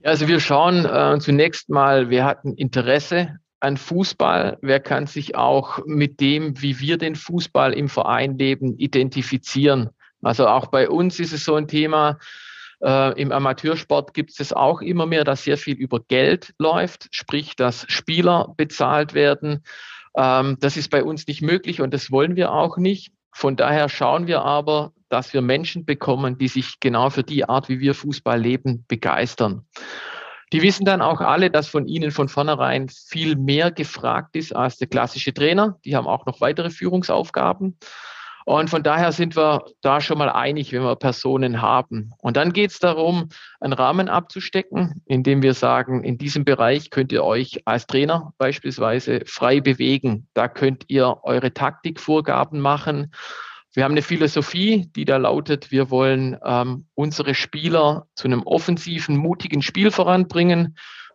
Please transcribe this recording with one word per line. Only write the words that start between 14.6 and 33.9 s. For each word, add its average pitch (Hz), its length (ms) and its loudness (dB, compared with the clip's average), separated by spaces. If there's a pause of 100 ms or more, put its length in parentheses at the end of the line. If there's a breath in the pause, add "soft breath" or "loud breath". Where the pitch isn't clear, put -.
immer 175 240 0
mehr, 160 180 0
dass 135 220 -2
sehr 143 120 0
viel 147 200 -6
über 123 240 -4
Geld 135 580 2
läuft, 170 520 -2
sprich, - 440 -6
dass 123 320 -2
Spieler 175 680 0
bezahlt 151 560 0
werden. 147 500 0 (540 loud breath)
Ähm, 131 420 2
das 139 160 0
ist - 140 -6
bei 143 120 2
uns 156 260 -6
nicht 151 140 -6
möglich 170 380 0
und 131 140 -2
das 131 180 -6
wollen 156 240 2
wir 180 160 0
auch 160 240 0
nicht. 185 380 -2 (180)
Von 135 240 -2
daher 147 320 2
schauen 147 400 0
wir 170 140 0
aber, 151 500 0 (220)
dass 127 180 -2
wir 135 100 2
Menschen 156 440 -2
bekommen, 131 540 -2
die 135 80 0
sich - 320 -4
genau 123 320 2
für 135 120 -2
die 143 240 -2
Art, 131 220 0
wie 131 100 -2
wir 139 140 2
Fußball 123 480 -2
leben, 123 460 0
begeistern. 110 760 -2 (880 loud breath)
Die 160 120 2
wissen 196 220 2
dann 190 160 4
auch 156 200 0
alle, 170 300 2
dass 151 160 0
von 147 200 -2
ihnen 156 220 -4
von 143 200 -2
vornherein 135 600 -2
viel 160 460 -4
mehr 143 360 2
gefragt 123 640 -4